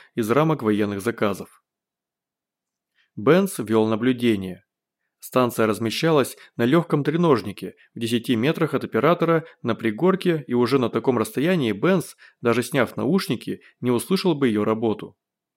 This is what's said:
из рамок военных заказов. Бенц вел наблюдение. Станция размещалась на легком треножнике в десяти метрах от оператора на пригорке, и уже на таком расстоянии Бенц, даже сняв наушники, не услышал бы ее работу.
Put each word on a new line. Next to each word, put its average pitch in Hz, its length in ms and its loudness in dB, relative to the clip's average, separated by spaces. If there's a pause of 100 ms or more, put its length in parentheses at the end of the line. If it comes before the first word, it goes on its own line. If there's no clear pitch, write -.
(160)
из 110 160 -2
рамок 147 320 2
военных 101 380 0
заказов. 101 640 -4 (1500)
Бенц 175 440 2
вел 110 280 2
наблюдение. 110 760 0 (560)
Станция 120 480 0
размещалась 117 680 0 (200)
на 117 100 0
легком 151 380 2
треножнике 131 720 0 (180)
в 117 60 -14
десяти 117 360 -2
метрах 143 380 0
от 123 100 -2
оператора 160 640 0 (160)
на 117 140 -2
пригорке, 160 720 0
и 123 80 -4
уже 123 240 2
на 117 100 0
таком 117 300 0
расстоянии 131 540 0
Бенц, 160 420 0 (260)
даже 120 220 2
сняв 127 340 -2
наушники, 117 640 -2 (200)
не 123 100 0
услышал 180 420 0
бы 139 140 0
ее 104 160 2
работу. 110 520 -2 (420)